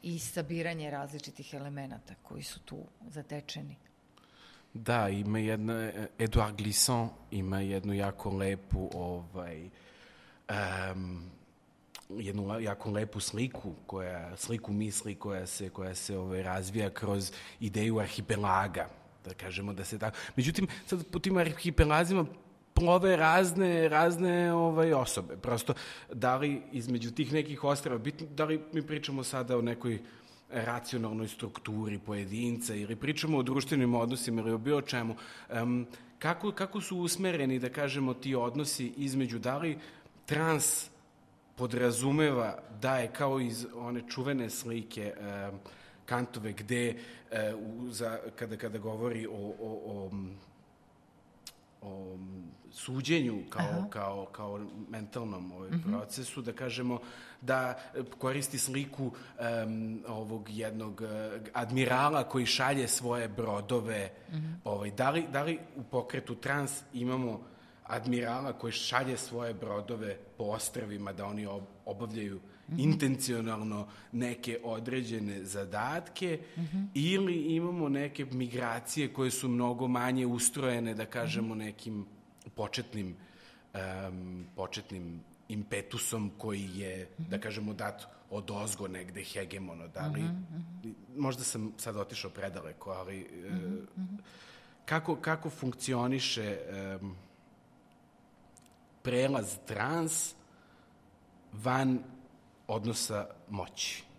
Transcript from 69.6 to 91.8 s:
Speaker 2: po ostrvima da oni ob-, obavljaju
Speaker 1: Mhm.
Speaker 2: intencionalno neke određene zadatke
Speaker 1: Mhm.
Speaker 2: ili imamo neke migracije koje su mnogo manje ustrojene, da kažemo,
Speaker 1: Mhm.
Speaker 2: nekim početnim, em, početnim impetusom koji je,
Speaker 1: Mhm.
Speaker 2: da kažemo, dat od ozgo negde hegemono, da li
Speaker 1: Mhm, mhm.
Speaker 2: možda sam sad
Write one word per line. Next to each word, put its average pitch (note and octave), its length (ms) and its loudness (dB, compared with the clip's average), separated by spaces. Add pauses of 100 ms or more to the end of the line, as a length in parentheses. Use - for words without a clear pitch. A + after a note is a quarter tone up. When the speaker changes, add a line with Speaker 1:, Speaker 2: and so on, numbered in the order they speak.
Speaker 2:
po A#2 100 -6
ostrvima G#2 680 -2
da G2 120 -6
oni G#2 200 -4
ob-, G2 180 -6 (200)
obavljaju G#2 560 -6 (280)
Speaker 1:
Mhm. E3 120 -2
Speaker 2:
intencionalno A2+ 1080 2 (220)
neke A#2+ 520 -2
određene A2+ 840 -2
zadatke G#2+ 920 -2 (160)
Speaker 1:
Mhm. E3+ 360 -2
Speaker 2:
ili F3 440 4 (200)
imamo E3+ 340 2
neke C#3+ 360 0
migracije B2 880 0
koje C3 180 2
su - 160 0
mnogo B2 400 4
manje B2+ 380 4
ustrojene, A#2+ 680 2
da G#2+ 120 -2
kažemo, A2+ 420 0
Speaker 1:
Mhm. A2 120 -4
Speaker 2:
nekim G#2+ 460 -6 (500)
početnim, G#2 600 -4 (560)
em, F#2 840 -6
početnim F#2 680 -8 (240)
impetusom G#2+ 880 -4
koji G2+ 360 -4
je, F#2 400 -6
Speaker 1:
Mhm. E3 180 -8
Speaker 2:
da G2+ 100 -2
kažemo, G#2+ 340 -4
dat G2+ 280 -6 (260)
od G#2 240 -6
ozgo G2+ 360 -4
negde F#2 360 -8
hegemono, F2+ 640 -8
da D3+ 200 -4
li D3+ 140 0
Speaker 1:
Mhm, E3+ 140 0 (460)
mhm. A2+ 100 -8 (260)
Speaker 2:
možda C3 260 0
sam A2 320 -2
sad G#2+ 220 -6